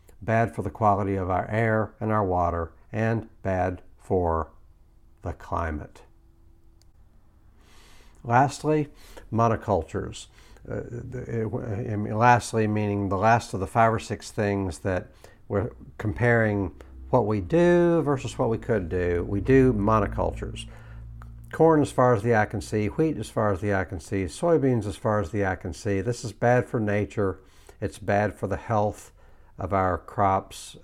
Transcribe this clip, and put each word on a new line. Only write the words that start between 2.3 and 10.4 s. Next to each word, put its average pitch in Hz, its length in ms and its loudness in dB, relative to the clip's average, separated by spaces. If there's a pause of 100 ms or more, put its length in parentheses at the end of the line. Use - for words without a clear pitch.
and 110 360 -2 (160)
bad 92 380 -2 (160)
for 82 540 -2 (720)
the 85 100 -8
climate. 80 680 -8 (2250)
Lastly, 143 640 2 (420)
monocultures. 104 960 0 (420)